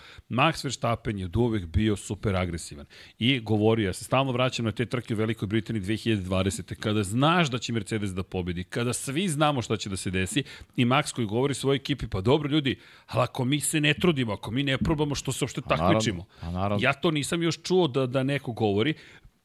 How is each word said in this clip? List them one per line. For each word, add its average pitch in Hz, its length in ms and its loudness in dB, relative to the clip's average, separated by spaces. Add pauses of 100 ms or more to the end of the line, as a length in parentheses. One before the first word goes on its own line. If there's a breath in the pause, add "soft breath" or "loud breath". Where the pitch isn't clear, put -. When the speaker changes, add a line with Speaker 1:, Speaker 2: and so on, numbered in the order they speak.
(300 loud breath)
Speaker 1:
Max 139 340 0
Verstappen 117 540 -4
je 92 60 -6
od 87 120 -4
uvek 110 300 0
bio 107 300 2
super 98 400 -2
agresivan. 85 500 -4 (320 loud breath)
I 123 220 2
govorio, 110 460 4
ja 90 60 0
se - 120 -10
stalno 135 280 0
vraćam 123 320 0
na 110 80 0
te 117 140 -2
trke 120 280 -4
u 101 40 -4
Velikoj 110 300 -2
Britaniji 110 340 -2
dve 104 140 -2
hiljade 107 260 0
dvadesete, 95 520 0
kada 107 280 0
znaš 139 480 2
da 123 80 -4
će - 140 -6
Mercedes 104 380 -2
da 92 120 -4
pobedi, 90 420 -4
kada 120 280 -2
svi 151 360 -2
znamo 147 340 2
šta 110 140 -2
će 98 120 -4
da 95 80 -4
se 98 140 -6
desi, 95 320 0 (340 loud breath)
i 127 80 4
Max 135 280 2
koji 120 140 -2
govori 127 280 0
svojoj 135 220 0
ekipi, 135 300 -4
"Pa 101 140 -4
dobro, 143 280 4
ljudi, 135 280 2 (300 loud breath)
ali 120 160 2
ako 123 220 -2
mi 139 160 0
se 156 200 0
ne 147 140 2
trudimo, 135 380 2
ako - 180 -8
mi 127 120 -2
ne 135 160 0
probamo, 147 360 0
što - 180 -4
se - 120 -2
uopšte 135 160 -4
Speaker 2:
Pa - 80 -10
naravno, 92 220 4
Speaker 1:
takmičimo?" 107 340 2 (160 loud breath)
Speaker 2:
pa 85 100 -8
naravno. 98 300 0
Speaker 1:
Ja 127 120 4
to 170 180 0
nisam 156 320 -2
još 165 160 0
čuo 180 300 2
da, 131 180 0
da 131 160 0
neko 135 300 -2
govori. 110 420 2 (500 loud breath)